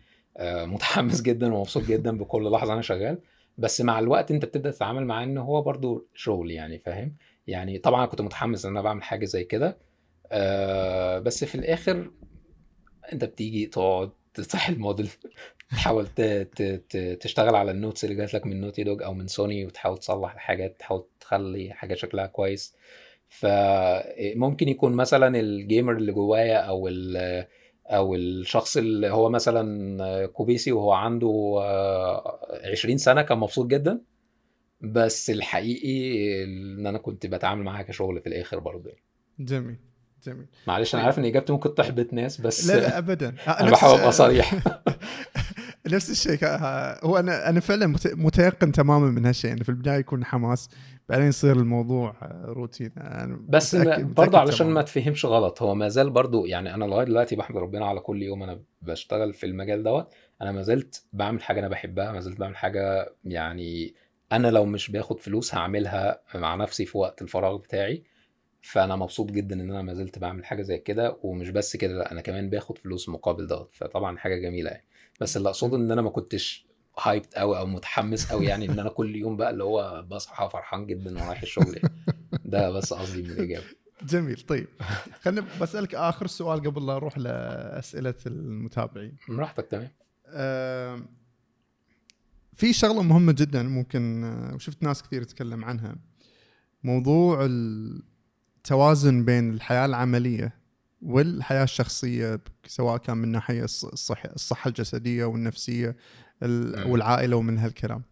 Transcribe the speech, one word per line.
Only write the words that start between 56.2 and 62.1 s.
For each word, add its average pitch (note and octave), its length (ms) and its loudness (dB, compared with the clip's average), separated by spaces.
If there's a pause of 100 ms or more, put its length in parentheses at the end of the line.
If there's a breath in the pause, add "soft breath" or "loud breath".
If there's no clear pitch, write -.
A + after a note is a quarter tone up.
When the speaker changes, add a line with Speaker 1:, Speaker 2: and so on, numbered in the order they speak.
Speaker 1:
يعني، F2+ 260 -4
أنا G#2 120 -2
لغاية G2+ 200 2
دلوقتي A#2 300 2
بحمد G#2 220 -4
ربنا G2 280 -4
على G2 140 -2
كل G2+ 240 -6
يوم G2 200 -6
أنا F#2 160 -10 (220)
بشتغل G2+ 520 -2
في - 120 -10
المجال G2 380 -4
دوت. B2 300 0 (280 soft breath)
أنا G2 100 -6
ما G2 100 -4
زلت A2+ 520 -2
بعمل G2+ 300 -4
حاجة G2+ 160 -2
أنا G2 80 -4
بحبها، F#2+ 440 -6